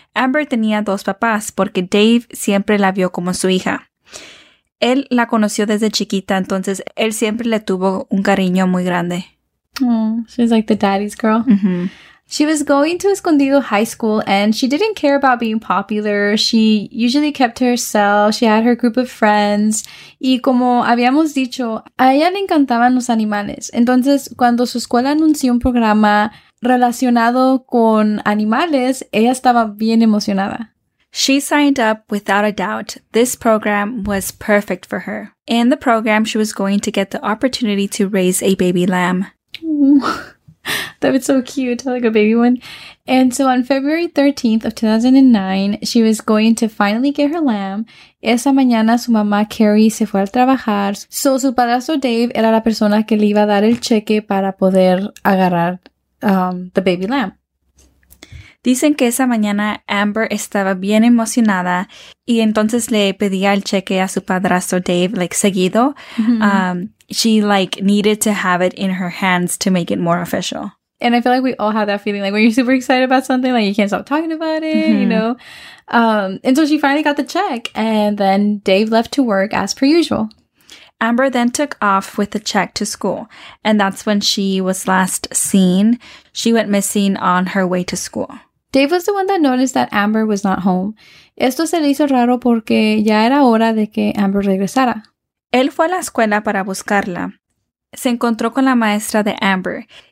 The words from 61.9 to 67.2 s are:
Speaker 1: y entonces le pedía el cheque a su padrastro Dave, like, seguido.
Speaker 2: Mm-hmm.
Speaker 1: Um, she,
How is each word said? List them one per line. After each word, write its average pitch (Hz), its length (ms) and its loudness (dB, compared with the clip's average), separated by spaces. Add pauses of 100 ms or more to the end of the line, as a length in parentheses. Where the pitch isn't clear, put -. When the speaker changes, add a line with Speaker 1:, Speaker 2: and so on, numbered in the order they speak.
Speaker 1:
y 226 160 0
entonces 220 500 0
le 202 220 2
pedía 196 400 0
el 196 100 0
cheque 190 380 -2
a 185 80 -2
su 185 140 -4
padrastro 185 580 -2
Dave, 180 380 0
like, 180 160 -4
seguido. 208 600 0 (220)
Speaker 2:
Mm-hmm. 226 260 0
Speaker 1:
Um, 185 460 0 (220)
she, 220 320 2